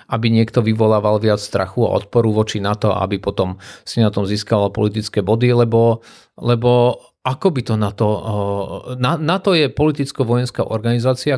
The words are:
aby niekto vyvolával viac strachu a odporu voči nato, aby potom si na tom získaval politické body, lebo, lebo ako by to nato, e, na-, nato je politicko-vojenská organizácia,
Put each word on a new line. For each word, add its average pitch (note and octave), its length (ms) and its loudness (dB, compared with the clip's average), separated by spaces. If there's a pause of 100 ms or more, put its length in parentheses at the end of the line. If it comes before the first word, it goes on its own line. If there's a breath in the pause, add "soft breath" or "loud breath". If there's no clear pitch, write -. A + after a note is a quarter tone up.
(120)
aby A#2 200 0
niekto A2+ 320 2
vyvolával G#2+ 600 2
viac G#2+ 160 2
strachu G#2 480 -2
a F#2 120 0
odporu A2+ 320 0
voči G#2+ 320 0
nato, G2+ 280 0
aby F#2+ 280 -2
potom F#2+ 360 -2 (320 loud breath)
si - 160 0
na G#2+ 80 2
tom G2+ 160 -2
získaval G2+ 480 0
politické G#2+ 480 -2
body, A2+ 280 2
lebo, A#2 520 2 (360 loud breath)
lebo A#2+ 600 2 (240)
ako C3 240 -2
by C#3+ 160 0
to A2+ 160 -2
nato, G#2 280 0
e, G#2 140 -2 (760)
na-, B2+ 160 0
nato F3+ 400 0
je D#3 160 2
politicko-vojenská B2 960 0
organizácia, A#2 720 -2